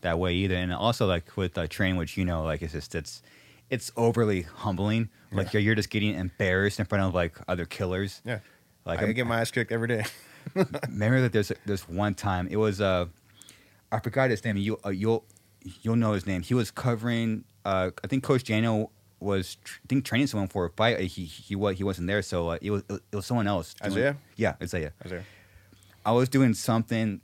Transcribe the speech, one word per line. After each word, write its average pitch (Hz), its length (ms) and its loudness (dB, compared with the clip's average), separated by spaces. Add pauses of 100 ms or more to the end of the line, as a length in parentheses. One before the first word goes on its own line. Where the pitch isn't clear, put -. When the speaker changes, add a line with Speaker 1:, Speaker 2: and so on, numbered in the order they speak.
Speaker 1:
that 85 180 2
way 90 160 2
either. 92 200 2
And 90 160 -2
also, 113 360 2
like, 87 280 0
with, 92 220 -2
uh, 85 100 0
training, 92 300 0
which, 82 200 -4
you 95 80 0
know, 82 180 0
like, 78 180 -2
it's 80 120 -6
just, 76 220 -8
it's, - 280 -8 (480)
it's 127 260 -4
overly 113 460 2
humbling. 104 680 -2 (220)
Like, 95 160 0
Speaker 2:
Yeah. - 60 -4
Speaker 1:
you're, 107 100 4
you're 107 120 4
just 104 140 0
getting 107 240 0
embarrassed 92 680 0
in 104 60 -2
front 98 180 2
of, 92 120 0
like, 87 220 0 (100)
other 90 180 -2
killers. 92 580 -4
Speaker 2:
Yeah. 117 160 -6 (460)
Speaker 1:
Like, 85 140 -2
Speaker 2:
I 107 60 0
Speaker 1:
I'm 107 80 0
Speaker 2:
get 123 120 0
my 117 160 0
ass 113 80 0
kicked 117 220 -2
every 117 160 0
day. 110 180 0 (240)
<laughs> - 260 -16
Speaker 1:
Remember 127 680 2
that 120 120 2
there's, 107 180 2 (140)
there's 101 240 -4
one 98 240 0
time, 92 360 -2
it 101 80 -2
was, 107 220 0
uh, 92 280 2 (840)
I 113 80 0
forgot 131 300 0
his 110 160 -2
name. 107 120 0
You, 104 280 -2
uh, 101 40 -4
you'll, 107 360 0 (560)
you'll 113 140 0
know 113 180 4
his 95 140 -2
name. 90 160 -2
He 123 100 -2
was 120 160 2
covering, 113 720 -2 (220)
uh, 92 240 2 (140)
I 110 40 -6
think 131 160 0
Coach 131 200 2
Daniel 110 480 0 (280)
was, 98 360 -2 (100)
tr-, - 180 -16
I - 60 -20
think, 131 160 2
training 131 220 2
someone 101 200 -2
for 92 180 -2
a 82 40 -4
fight. 113 320 2
He, 92 240 -4
he - 300 -12
wa-, 98 180 0
he 92 100 -6
wasn't 92 240 -2
there, 101 140 2
so, 85 300 -2
uh, 82 100 -4
it 101 100 -4
was, 98 180 -2
it 101 120 -8 (140)
was 98 100 -6
someone 117 220 0
else 95 260 -2
doing 101 180 -6
Speaker 2:
Isaiah? 135 260 0 (200)
Speaker 1:
Yeah, 107 260 2
Isaiah. 78 300 -4 (120)
Speaker 2:
Isaiah. 87 180 -10 (840)
Speaker 1:
I 110 80 4
was 127 160 4
doing 131 240 6
something 110 720 0